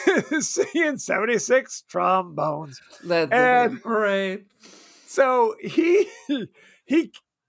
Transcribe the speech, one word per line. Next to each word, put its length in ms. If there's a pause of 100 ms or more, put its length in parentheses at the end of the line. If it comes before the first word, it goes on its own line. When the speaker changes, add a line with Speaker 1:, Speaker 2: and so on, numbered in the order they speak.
(400)
Speaker 1:
singing 580
seventy-six 880
trombones. 920 (200)
Speaker 2:
Let 280
the 60
Speaker 1:
And 460
Speaker 2:
parade. 640 (600)
Speaker 1:
so 520
he, 480 (220)
<laughs> 180 (380)
he 280 (360)